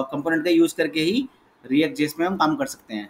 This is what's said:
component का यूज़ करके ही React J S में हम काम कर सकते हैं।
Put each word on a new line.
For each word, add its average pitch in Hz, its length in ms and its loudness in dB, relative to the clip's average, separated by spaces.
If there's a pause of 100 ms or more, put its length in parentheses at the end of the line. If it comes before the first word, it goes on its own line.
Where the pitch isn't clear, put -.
(120)
component 156 320 -2
का 180 60 0
यूज़ 165 260 4
करके 160 240 -2
ही 220 280 0 (440)
React 143 240 2
J 147 120 0
S 156 120 -8
में 175 80 0
हम 190 100 -2
काम 156 180 2
कर 135 100 -2
सकते - 300 -12
हैं। 104 140 -8